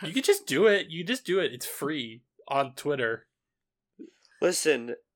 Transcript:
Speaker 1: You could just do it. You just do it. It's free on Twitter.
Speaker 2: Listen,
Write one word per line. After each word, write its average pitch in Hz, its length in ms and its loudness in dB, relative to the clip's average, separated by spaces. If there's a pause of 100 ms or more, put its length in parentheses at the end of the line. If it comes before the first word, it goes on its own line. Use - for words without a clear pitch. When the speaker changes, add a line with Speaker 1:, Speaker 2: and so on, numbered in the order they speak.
Speaker 1:
You 160 100 -8
could 262 120 -2
just - 220 2
do 160 200 4
it. 202 240 4
You 165 120 -6
just 226 220 -4
do 180 140 0
it. 147 160 2
It's 117 120 -12
free 127 580 -6 (220)
on 139 280 0
Twitter. 127 520 -2 (1160)
Speaker 2:
Listen, 143 540 0 (200)